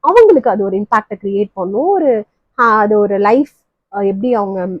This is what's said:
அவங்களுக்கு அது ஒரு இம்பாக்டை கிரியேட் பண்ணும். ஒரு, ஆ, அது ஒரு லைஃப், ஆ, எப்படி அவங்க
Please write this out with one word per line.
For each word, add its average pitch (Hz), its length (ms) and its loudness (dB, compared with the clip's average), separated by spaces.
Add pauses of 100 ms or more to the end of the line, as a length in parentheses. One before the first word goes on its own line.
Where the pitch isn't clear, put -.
அவங்களுக்கு 359 500 4
அது 196 140 -2
ஒரு 190 120 -4
இம்பாக்டை 214 460 -4
கிரியேட் 202 300 -4
பண்ணும். 196 340 -4
ஒரு, 302 380 0 (340)
ஆ, 226 200 2
அது 208 200 2
ஒரு 202 200 0
லைஃப், 233 300 2 (440)
ஆ, 202 80 -6
எப்படி 202 340 -2
அவங்க 196 340 -4 (120)